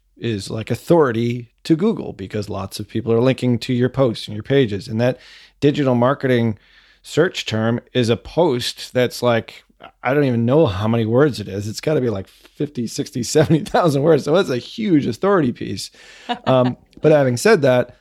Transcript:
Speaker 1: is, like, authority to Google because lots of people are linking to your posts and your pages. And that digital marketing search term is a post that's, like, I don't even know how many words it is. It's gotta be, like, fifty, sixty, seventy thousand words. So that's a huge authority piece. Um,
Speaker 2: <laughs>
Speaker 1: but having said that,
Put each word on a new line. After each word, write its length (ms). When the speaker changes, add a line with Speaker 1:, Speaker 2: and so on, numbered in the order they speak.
Speaker 1:
is, 320
like, 220
authority 800
to 140
Google 340
because 380
lots 300
of 100
people 240
are 80
linking 380
to 140
your 160
posts 380
and 80
your 80
pages. 440
And 120
that 200
digital 340
marketing 640
search 440
term 340
is 160
a 80
post 760
that's, 300
like, 400
I 100
don't 120
even 200
know 200
how 240
many 160
words 340
it 80
is. 220
It's 100
gotta 220
be, 80
like, 180
fifty, 600
sixty, 360
seventy 400
thousand 380
words. 240
So 80
that's 160
a 80
huge 500
authority 460
piece. 360
Um, 300
Speaker 2:
<laughs> 120
Speaker 1:
but 120
having 240
said 240
that, 400